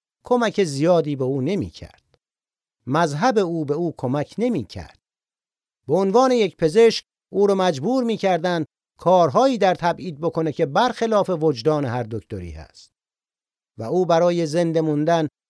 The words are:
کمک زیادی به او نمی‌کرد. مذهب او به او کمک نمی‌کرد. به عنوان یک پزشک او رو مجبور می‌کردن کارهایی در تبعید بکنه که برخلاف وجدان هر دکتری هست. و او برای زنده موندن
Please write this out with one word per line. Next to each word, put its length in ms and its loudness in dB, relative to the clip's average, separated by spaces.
کمک 400 0
زیادی 520 2
به 80 -4
او 160 -2
نمی‌کرد. 640 -6
مذهب 520 0
او 260 -2
به 100 -2
او 220 -4
کمک 420 -4
نمی‌کرد. 600 -6
به 80 0
عنوان 380 4
یک 240 0
پزشک 480 2
او 140 2
رو 80 4
مجبور 500 0
می‌کردن 600 0
کارهایی 600 4
در 160 2
تبعید 460 -4
بکنه 320 -2
که 140 -2
برخلاف 640 0
وجدان 540 0
هر 180 -4
دکتری 480 -10
هست. 400 -20
و 40 -10
او 240 0
برای 400 2
زنده 340 0
موندن 480 0